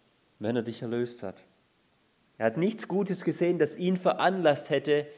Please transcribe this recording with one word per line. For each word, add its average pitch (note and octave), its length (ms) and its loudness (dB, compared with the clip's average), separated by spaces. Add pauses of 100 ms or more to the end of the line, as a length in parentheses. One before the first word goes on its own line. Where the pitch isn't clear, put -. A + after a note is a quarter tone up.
(380)
wenn A2 180 -2
er A#2+ 60 0
dich A2+ 220 -6
erlöst A#2+ 400 -4
hat. F#2+ 200 -10 (920)
Er A2 80 0
hat A2+ 120 2
nichts G3+ 300 -2
Gutes F#3+ 360 -2
gesehen, F3 340 2
das D3+ 180 2
ihn F3+ 220 0
veranlasst E3+ 720 2
hätte, D3 380 2 (100)